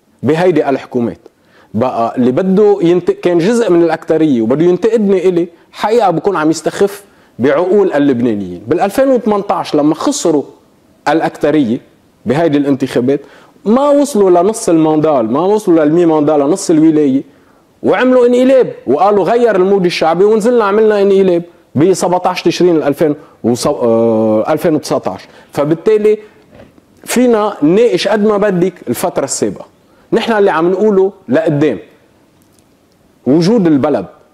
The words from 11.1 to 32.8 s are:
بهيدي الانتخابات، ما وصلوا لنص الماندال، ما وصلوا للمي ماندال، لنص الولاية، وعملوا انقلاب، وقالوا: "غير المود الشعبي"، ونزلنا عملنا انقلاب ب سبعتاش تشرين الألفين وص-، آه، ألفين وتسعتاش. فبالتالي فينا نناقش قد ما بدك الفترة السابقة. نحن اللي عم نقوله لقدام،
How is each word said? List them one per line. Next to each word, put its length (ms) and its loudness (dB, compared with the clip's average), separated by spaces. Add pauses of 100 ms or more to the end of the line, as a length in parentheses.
بهيدي 320 0
الانتخابات، 640 -2 (440)
ما 240 2
وصلوا 400 2
لنص 400 0
الماندال، 600 0
ما 80 -2
وصلوا 460 0
للمي 200 2
ماندال، 340 2
لنص 300 -2
الولاية، 520 2 (600)
وعملوا 440 2
انقلاب، 460 2 (140)
وقالوا: 360 2
"غير 320 2
المود 300 2
الشعبي"، 380 0
ونزلنا 420 2
عملنا 360 2
انقلاب 420 2 (320)
ب 180 2
سبعتاش 500 -2
تشرين 320 2
الألفين 400 0 (280)
وص-، 240 -2
آه، 840 0
ألفين 220 -2
وتسعتاش. 460 -6 (300)
فبالتالي 640 0 (840)
فينا 500 0 (100)
نناقش 440 2
قد 180 0
ما 120 2
بدك 360 0 (160)
الفترة 340 -4
السابقة. 420 -6 (480)
نحن 180 -2
اللي 200 0
عم 200 0
نقوله 400 0 (180)
لقدام، 480 0 (1500)